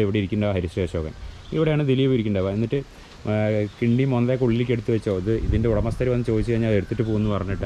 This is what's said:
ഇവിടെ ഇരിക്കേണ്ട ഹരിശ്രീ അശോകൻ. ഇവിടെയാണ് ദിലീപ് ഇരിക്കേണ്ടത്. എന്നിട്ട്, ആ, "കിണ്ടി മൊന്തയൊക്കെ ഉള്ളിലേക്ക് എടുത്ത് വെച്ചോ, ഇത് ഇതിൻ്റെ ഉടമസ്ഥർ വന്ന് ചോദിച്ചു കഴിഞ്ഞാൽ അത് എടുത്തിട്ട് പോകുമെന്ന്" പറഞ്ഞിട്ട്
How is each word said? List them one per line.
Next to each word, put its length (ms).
ഇവിടെ 160
ഇരിക്കേണ്ട 360
ഹരിശ്രീ 300
അശോകൻ. 280
ഇവിടെയാണ് 360
ദിലീപ് 260
ഇരിക്കേണ്ടത്. 400
എന്നിട്ട്, 240
ആ, 20
"കിണ്ടി 240
മൊന്തയൊക്കെ 340
ഉള്ളിലേക്ക് 280
എടുത്ത് 200
വെച്ചോ, 260
ഇത് 100
ഇതിൻ്റെ 280
ഉടമസ്ഥർ 400
വന്ന് 160
ചോദിച്ചു 220
കഴിഞ്ഞാൽ 200
അത് 80
എടുത്തിട്ട് 260
പോകുമെന്ന്" 300
പറഞ്ഞിട്ട് 280